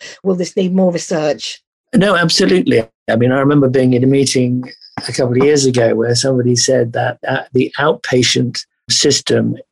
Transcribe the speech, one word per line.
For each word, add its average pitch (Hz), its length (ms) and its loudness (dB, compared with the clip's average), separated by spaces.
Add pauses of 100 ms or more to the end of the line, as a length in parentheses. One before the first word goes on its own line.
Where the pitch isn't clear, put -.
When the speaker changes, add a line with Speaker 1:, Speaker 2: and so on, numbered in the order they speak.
(240)
Speaker 1:
will 190 120 0
this 175 220 -6
need 185 160 0
more 185 180 2
research? 156 720 -4 (340)
Speaker 2:
No, 196 200 2
absolutely. 170 680 2 (260)
I 113 60 2
mean, 120 160 2
I 135 80 0
remember 139 300 4
being 127 240 2
in 123 100 2
a 135 40 2
meeting 127 580 0 (420)
a 120 60 -10
couple 123 240 0
of 131 60 2
years 143 220 2
ago 120 300 2
where 117 200 0
somebody 123 400 0
said 120 380 0
that, 123 320 -4
uh, 131 180 -4 (100)
the 131 260 0
outpatient 127 840 -2 (240)
system 117 680 0 (160)